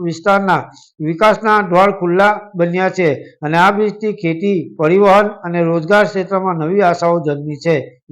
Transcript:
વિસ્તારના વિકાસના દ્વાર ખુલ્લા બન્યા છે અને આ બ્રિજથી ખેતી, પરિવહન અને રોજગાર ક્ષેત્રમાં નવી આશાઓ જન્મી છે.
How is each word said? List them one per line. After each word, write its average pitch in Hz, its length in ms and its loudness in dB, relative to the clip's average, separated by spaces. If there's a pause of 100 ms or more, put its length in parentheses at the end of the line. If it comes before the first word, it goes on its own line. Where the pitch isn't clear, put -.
વિસ્તારના 180 680 0 (300)
વિકાસના 214 600 2
દ્વાર 185 300 2
ખુલ્લા 196 640 0
બન્યા 180 360 0
છે 175 240 0 (280)
અને 156 160 -2
આ 185 120 6
બ્રિજથી 208 420 -2
ખેતી, 170 680 -4
પરિવહન 196 500 4
અને 175 360 -4
રોજગાર 170 400 2
ક્ષેત્રમાં 190 500 -4
નવી 165 260 -2
આશાઓ 170 400 0
જન્મી 147 360 -6
છે. 147 560 -4